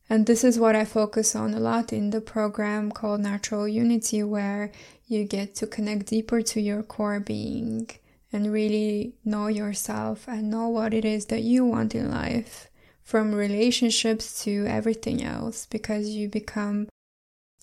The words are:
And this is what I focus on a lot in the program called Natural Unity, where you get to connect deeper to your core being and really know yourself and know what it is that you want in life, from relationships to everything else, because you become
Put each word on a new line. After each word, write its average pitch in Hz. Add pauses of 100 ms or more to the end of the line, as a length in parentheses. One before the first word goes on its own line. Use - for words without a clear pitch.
And 220
this 233
is 240
what 220
I 220
focus 214
on 220
a 220
lot 226
in 208
the 220
program 208
called 208
Natural 202
Unity, 220
where 208 (360)
you 214
get 202
to 214
connect 208
deeper 220
to 220
your 208
core 208
being 220 (460)
and 208
really 214 (100)
know 208
yourself 214
and 214
know 226
what 226
it 220
is 214
that 226
you 240
want 226
in -
life, - (320)
from 214
relationships 220
to 202
everything 220
else, -
because 214
you 208
become 208 (720)